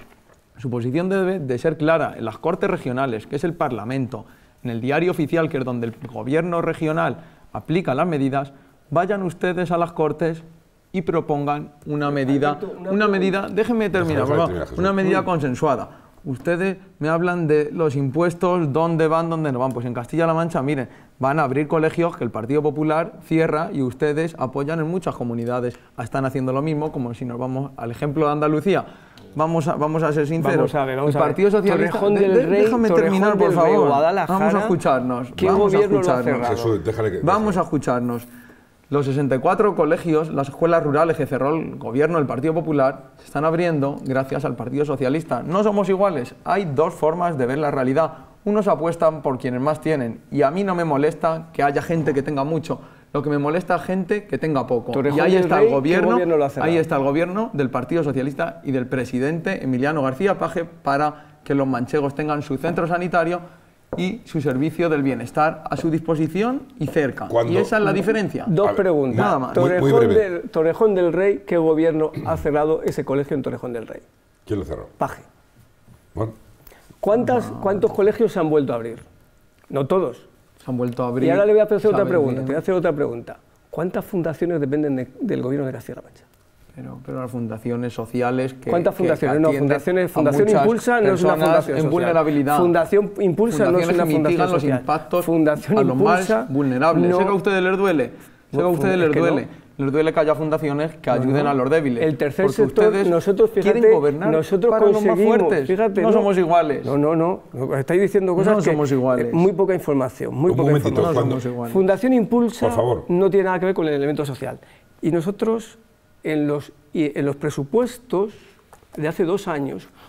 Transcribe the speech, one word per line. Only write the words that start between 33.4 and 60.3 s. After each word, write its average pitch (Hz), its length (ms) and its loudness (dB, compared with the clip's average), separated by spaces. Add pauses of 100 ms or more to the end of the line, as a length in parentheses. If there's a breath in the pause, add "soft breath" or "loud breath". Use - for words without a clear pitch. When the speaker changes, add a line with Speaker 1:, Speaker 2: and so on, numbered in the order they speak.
Speaker 2:
Rey, 165 80 2
Speaker 1:
favor. 151 300 4
Speaker 2:
Guadalajara, 165 520 2
Speaker 1:
Vamos 202 140 2
a 202 60 2
escucharnos. 131 760 0
Speaker 2:
¿qué 180 120 -2
Speaker 1:
Vamos 196 280 4
a 196 40 4
Speaker 2:
gobierno 202 160 4
lo 202 40 4
ha 190 40 2
Speaker 1:
escucharnos. 127 240 2
Speaker 2:
cerrado? 120 300 0
Speaker 3:
Jesús, 110 280 0
déjale 107 280 -2
que, 87 80 -4
Speaker 1:
Vamos 180 220 2
a 214 60 0
Speaker 3:
déjale. 180 160 0
Speaker 1:
escucharnos. 123 640 -4 (600 loud breath)
Los 139 160 0
sesenta 135 300 0
y 131 40 0
cuatro 185 360 2
colegios, 160 580 0
las 135 140 -2
escuelas 165 340 2
rurales 151 360 0
que 143 80 -2
cerró 131 280 -2
el 135 220 -6
gobierno 151 440 -2
del 143 60 0
Partido 127 280 -4
Popular, 151 640 -2
se - 80 -20
están 143 180 -6
abriendo 160 640 0
gracias 135 400 -4
al 127 100 -4
Partido 127 300 -4
Socialista. 135 580 -2
No 185 180 -2
somos 202 280 0
iguales. 185 460 0 (100)
Hay 185 180 0 (100)
dos 160 200 0
formas 170 440 0
de 131 80 0
ver 131 120 -2
la 151 120 0
realidad. 131 440 0 (320 loud breath)
Unos 208 240 0
apuestan 160 520 0
por 135 180 -2
quienes 123 200 -4
más 151 220 -2
tienen, 135 400 -2 (100)
y 139 120 2
a 135 80 4
mí 190 120 -2
no 190 100 0
me 170 120 0
molesta 160 640 0
que - 120 -2
haya 143 180 2
gente 156 320 0
que 135 100 0
tenga 139 220 -4
mucho. 151 340 -4 (320 loud breath)
Lo 147 100 -2
que 143 80 -4
me 147 80 0
molesta 165 380 -2
es 165 60 -4
gente 190 440 -4
que 135 120 -6
tenga 139 280 -2
poco. 120 280 -2
Speaker 2:
Torrejón 139 240 0
Speaker 1:
Y 156 40 2
ahí 175 120 4
Speaker 2:
del 185 80 4
Speaker 1:
está 175 160 2
Speaker 2:
Rey, 147 80 6
Speaker 1:
el - 40 6
Speaker 2:
¿qué 135 60 2
Speaker 1:
gobierno, 175 360 2
Speaker 2:
gobierno 170 260 2
lo 143 80 2
ha 139 40 0
cerrado? 139 220 -2
Speaker 1:
ahí 170 60 2
está 160 180 0
el 135 80 0
gobierno 175 480 -2
del 139 180 -2
Partido 147 360 -2
Socialista 139 580 -4
y 143 80 -4
del 127 160 -2
presidente 139 800 -4
Emiliano 135 360 0
García 180 380 0